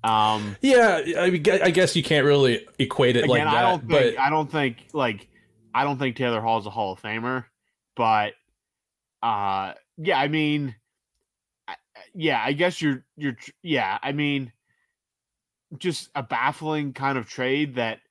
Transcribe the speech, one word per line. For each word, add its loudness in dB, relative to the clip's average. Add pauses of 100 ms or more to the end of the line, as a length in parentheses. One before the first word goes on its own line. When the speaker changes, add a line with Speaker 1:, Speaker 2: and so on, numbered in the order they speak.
Speaker 1:
Um, 0
Speaker 2:
Yeah, 6 (160)
I, 2
I 4
guess 2
you 0
can't 2
really 4 (140)
equate 2
it 2
Speaker 1:
again, 2
Speaker 2:
like 2
that, 2
Speaker 1:
I 4
don't 2
think, 2
Speaker 2:
but -6
Speaker 1:
I 2
don't -2
think, -4
like, -2 (460)
I 0
don't -2
think -4
Taylor -2
Hall's -2
a -10
Hall -6
of -16
Famer, -6 (500)
but, 2 (920)
uh, -2 (240)
yeah, -2
I 0
mean, -2 (920)
I, -14 (380)
yeah, -2
I -2
guess -2
you're, -2 (120)
you're, -6
tr-, -16 (120)
yeah, -2
I -6
mean, -4 (1200)
just -6
a -6
baffling -4
kind -2
of -8
trade -4
that -4 (120)